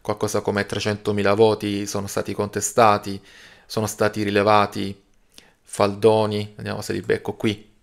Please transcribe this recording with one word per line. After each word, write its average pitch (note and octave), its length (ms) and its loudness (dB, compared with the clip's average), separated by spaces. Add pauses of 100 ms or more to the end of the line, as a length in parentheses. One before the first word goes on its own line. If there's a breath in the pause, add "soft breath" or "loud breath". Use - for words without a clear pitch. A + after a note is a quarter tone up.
Qualcosa G#2 400 -2
come G2+ 240 -2
trecentomila G2+ 680 0
voti G#2 540 2
sono G2+ 200 -6
stati G#2+ 260 -6
contestati, G#2 880 0 (440 loud breath)
sono A2 220 -4
stati G#2+ 360 -2
rilevati G2+ 760 2 (640 soft breath)
faldoni, G#2+ 960 0
vediamo G#2 260 -8
se G2+ 120 -6
li G2 80 -4
becco - 340 -4
qui. - 360 -4 (120)